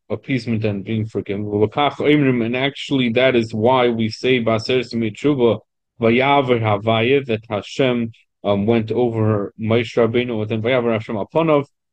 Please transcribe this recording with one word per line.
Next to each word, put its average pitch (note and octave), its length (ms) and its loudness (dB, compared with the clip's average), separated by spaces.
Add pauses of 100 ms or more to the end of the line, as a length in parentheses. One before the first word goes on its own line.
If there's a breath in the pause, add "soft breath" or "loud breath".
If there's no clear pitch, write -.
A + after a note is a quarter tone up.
(100)
appeasement A2+ 540 -4
and G2+ 200 -2
being G#2+ 220 -4
forgiven. G#2 400 -6
And B2 1120 2
actually, C3 540 -2
that B2 260 4
is A2+ 180 0
why B2 340 2
we A2+ 200 0
say B2 340 0
Ba'aseres A#2 500 -2
Yemei A2+ 220 -4
Tshuva, A#2+ 460 0 (400)
Vayaver B2 600 2
Havaya, A2+ 640 0
that A2 220 -4
Hashem, A#2 640 -2 (340 soft breath)
um, G2+ 220 0
went A2+ 260 0
over A2 640 0
Moshe A2+ 380 -2
Rabbeinu, A#2+ 460 0
and G#2 80 -6
then A2 120 -4
Vayaver A#2+ 300 0
Hashem A2 240 -4
Aponov, D3 500 0 (260)